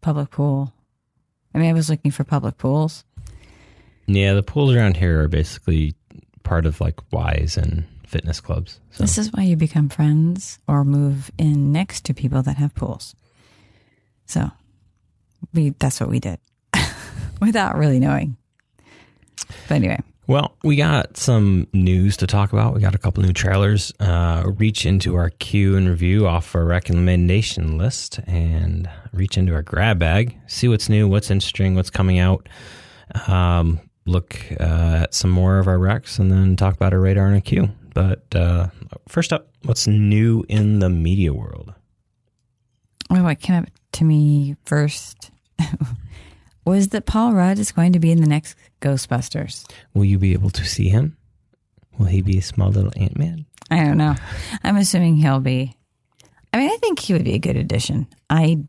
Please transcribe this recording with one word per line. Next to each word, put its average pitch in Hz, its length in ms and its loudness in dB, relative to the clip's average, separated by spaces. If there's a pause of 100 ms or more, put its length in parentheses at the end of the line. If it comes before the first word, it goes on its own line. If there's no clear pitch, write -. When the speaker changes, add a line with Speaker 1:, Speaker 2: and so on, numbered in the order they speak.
Speaker 1:
public 147 300 -4
pool. 139 420 -2 (800)
I - 40 0
mean, 165 100 2
I 165 40 2
was 160 160 0
looking 151 220 -2
for - 140 -4
public 135 320 -4
pools. 151 480 -4 (1000)
Speaker 2:
Yeah, 98 260 2
the 98 100 2
pools 139 320 0
around 101 220 4
here 82 240 2
are 76 80 0
basically 78 640 -2 (480)
part 82 220 0
of, 76 160 -2
like, 80 180 -4 (140)
Ys 78 420 -2
and 78 300 -2 (200)
fitness - 360 -6
clubs. - 480 -8
So. - 140 -6
Speaker 1:
This - 140 0
is 214 140 -4
why 196 120 -4
you 180 120 2
become 156 320 0
friends 160 800 -2
or 143 160 0
move 139 540 -2
in 147 340 2
next 175 340 -4
to 135 80 -2
people 131 280 -2
that 135 160 -4
have 143 180 -2
pools. - 400 -10 (1080)
So - 260 -4 (1000)
we, 156 160 2 (100)
that's 135 200 -2
what - 100 -4
we 123 100 -2
did 87 200 -8 (340)
<laughs> - 60 0 (600)
without 208 380 0
really 143 220 2
knowing. 139 380 0 (1300)
But - 80 0
anyway. 107 240 0 (280)
Speaker 2:
Well, 143 360 0
we 151 120 2
got 147 420 0
some 101 560 2
news 92 440 4
to 92 100 -2
talk 101 260 0
about. 110 200 2
We 107 80 0
got 95 140 2
a - 40 -2
couple 95 240 0
new 90 100 4
trailers. 98 640 0
Uh, 85 440 0 (140)
reach 107 280 0
into 90 300 0
our 87 140 2
queue 98 460 0
and 92 120 2
review 90 400 2
off 85 280 -2
our 85 100 0
recommendation 87 1120 0
list - 500 -6
and 82 640 -2 (240)
reach 95 240 -2
into 92 160 2
our 78 100 -2
grab 101 360 0
bag. 95 380 0 (100)
See - 200 -4
what's 113 220 0
new, 107 180 4
what's 101 240 0
interesting, 95 440 0
what's 92 140 0
coming 92 300 2
out. 92 280 2 (800)
Um, 87 520 2 (260)
look, 90 340 -4 (200)
uh, 82 440 2
at - 100 -6
some 90 180 0
more 92 260 2
of 95 100 2
our 92 100 2
recs 95 420 -2
and 95 120 2
then 95 240 4
talk 95 200 0
about 95 180 0
our 92 60 2
radar 98 260 2
and 101 100 2
a 95 60 2
queue. 139 280 0 (240)
But, 92 300 0 (120)
uh, 87 320 0 (420)
first 165 240 -2
up, 151 160 -6 (140)
what's 120 220 -2
new 107 640 2
in 107 320 2
the 92 100 2
media 85 440 0
world? - 400 -12 (1400)
Speaker 1:
Well, 180 140 4
what 160 160 0
came 180 180 0
up - 120 -4 (240)
to 160 120 0
me 147 500 2 (100)
first - 640 -4 (300)
<laughs> - 1080 -10
was 196 240 2
that 208 160 -6
Paul 226 280 0
Rudd 190 260 2
is 208 120 -4
going 175 220 4
to 175 60 2
be 165 120 2
in 165 100 4
the 156 60 4
next 151 280 -2 (260)
Ghostbusters. - 880 -6 (240)
Speaker 2:
Will 101 120 2
you 98 120 4
be 95 160 2
able 95 160 0
to - 160 -6
see 95 240 -2
him? 131 280 0 (800)
Will 98 80 2
he 95 140 0
be 95 180 0
a - 20 -2
small - 280 -2
little 98 260 0
Ant-Man? 151 500 -4 (240)
Speaker 1:
I 165 140 2
don't 147 140 2
know. 151 180 2 (480)
I'm 202 140 0
assuming 180 400 2
he'll 139 220 2
be. 131 360 -2 (760)
I 220 60 -2
mean, 285 140 0
I 466 60 -4
think 415 220 -2
he - 140 -2
would 165 100 0
be - 100 -2
a 101 60 0
good - 180 -2
addition. - 500 -4 (220)
I 156 400 2